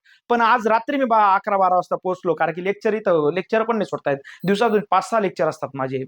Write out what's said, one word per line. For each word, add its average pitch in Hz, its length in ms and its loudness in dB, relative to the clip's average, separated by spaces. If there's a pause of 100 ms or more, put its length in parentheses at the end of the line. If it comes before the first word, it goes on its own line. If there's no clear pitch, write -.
(280)
पण 240 120 2
आज 226 260 2
रात्री 226 300 0
मी 269 80 0
बा-, 214 300 4
अकरा 196 220 0
बारा 185 180 2
वाजता 180 220 0
पोहोचलो, 180 380 -2
कारण 160 180 -2
की 175 120 -8
लेक्चर 202 300 -2
इथं, 165 400 0
लेक्चर 220 280 -2
पण 226 140 -2
नाही 196 100 -2
सोडतायत. 143 300 -4 (300)
दिवसातून 202 340 2 (100)
पाच 185 200 0
सहा 226 100 0
लेक्चर 175 280 -2
असतात 143 260 -6
माझे, 135 340 -6